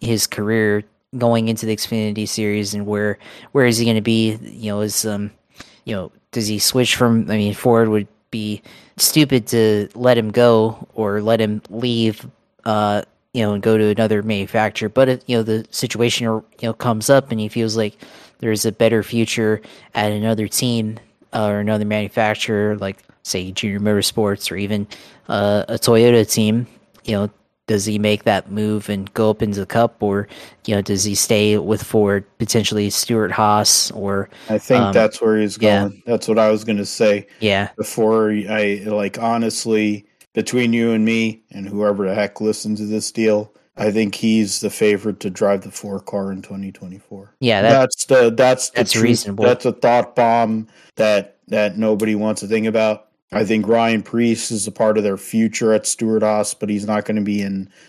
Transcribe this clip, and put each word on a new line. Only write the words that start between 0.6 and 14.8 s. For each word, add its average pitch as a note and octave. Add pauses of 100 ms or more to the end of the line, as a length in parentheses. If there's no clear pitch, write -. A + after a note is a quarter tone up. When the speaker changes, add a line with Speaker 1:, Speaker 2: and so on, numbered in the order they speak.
Speaker 1:
going A#2
into A2
the A2
Xfinity G#2+
Series, G#2
and G#2
where, G#2 (340)
where C#3
is A#2
he A#2
gonna A2
be? A2
You G#2+
know, G#2
is, G#2+
um, G2+ (540)
you A2+
know, F#2 (200)
does G#2+
he G#2+
switch -
from, A#2
I G#2+
mean, G#2
Ford A#2
would G#2+ (220)
be G#2+ (360)
stupid C3+
to G#2+
let B2
him G#2+
go A2+
or G#2
let A2+
him G#2+
leave, A2+ (380)
uh, G#2 (300)
you B2
know, G#2
and G2
go A2
to G#2+
another G#2
manufacturer. G#2+